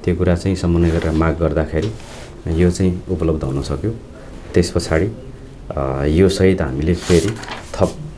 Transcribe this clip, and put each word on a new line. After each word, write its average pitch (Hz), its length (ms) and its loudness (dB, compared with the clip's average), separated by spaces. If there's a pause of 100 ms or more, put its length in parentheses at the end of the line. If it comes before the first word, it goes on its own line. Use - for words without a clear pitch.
त्यो 87 120 2
कुरा 87 180 2
चाहिँ 95 220 0
समन्वय 85 340 4
गरेर 80 200 0
माग 78 280 2
गर्दाखेरि 78 520 0 (720)
यो 87 80 6
चाहिँ 90 400 0
उपलब्ध 80 340 0
हुन 69 180 -2
सक्यो। 71 280 -4 (640)
त्यस 90 160 4
पछाडि, 85 380 0 (640)
अ, 67 340 -2
यो 80 240 6
सहित 92 340 4
हामीले 78 320 0
फेरि 87 360 2 (440)
थप 95 200 2 (240)